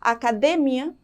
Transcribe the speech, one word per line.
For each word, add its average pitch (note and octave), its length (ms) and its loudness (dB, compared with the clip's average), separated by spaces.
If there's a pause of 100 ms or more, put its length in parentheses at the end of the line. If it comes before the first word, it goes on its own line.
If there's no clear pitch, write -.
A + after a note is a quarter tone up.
academia C4 1040 0